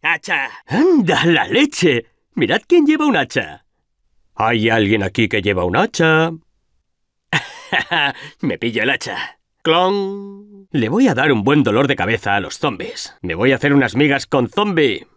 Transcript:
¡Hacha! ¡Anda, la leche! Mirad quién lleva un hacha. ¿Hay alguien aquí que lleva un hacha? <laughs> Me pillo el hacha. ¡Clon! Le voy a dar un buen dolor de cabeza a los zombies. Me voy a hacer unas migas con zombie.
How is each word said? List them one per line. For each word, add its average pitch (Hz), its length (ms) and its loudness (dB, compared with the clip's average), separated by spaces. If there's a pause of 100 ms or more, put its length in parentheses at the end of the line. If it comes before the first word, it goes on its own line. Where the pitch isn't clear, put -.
¡Hacha! 156 480 -2 (160)
¡Anda, 233 600 2
la 160 200 2
leche! 180 600 0 (280)
Mirad 165 320 0
quién 339 200 4
lleva 311 200 2
un 254 100 2
hacha. 107 500 -4 (680)
¿Hay 113 360 2
alguien 107 320 2
aquí 101 260 -2
que 104 140 -2
lleva 92 220 0
un 90 120 0
hacha? 165 560 2 (1000)
<laughs> - 840 -4 (260)
Me 117 180 -2
pillo 113 240 -4
el 120 80 0
hacha. - 480 -6 (240)
¡Clon! 196 1080 -2
Le 110 180 -2
voy 226 200 2
a 180 60 0
dar 143 180 0
un 110 120 0
buen 143 180 4
dolor 123 240 2
de 139 100 0
cabeza 101 380 -2
a 101 60 0
los 78 180 -10
zombies. - 600 -8
Me 87 140 -6
voy 117 180 2
a 131 40 0
hacer 143 180 0
unas 127 200 2
migas 139 320 0
con 127 220 0
zombie. 160 580 0 (100)